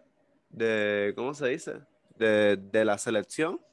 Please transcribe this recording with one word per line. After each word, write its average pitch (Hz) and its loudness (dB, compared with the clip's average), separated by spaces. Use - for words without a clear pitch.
de, 104 0
¿cómo 123 -6
se 143 -4
dice? 151 -6
De, 107 4
de 98 0
la 104 0
selección 123 -2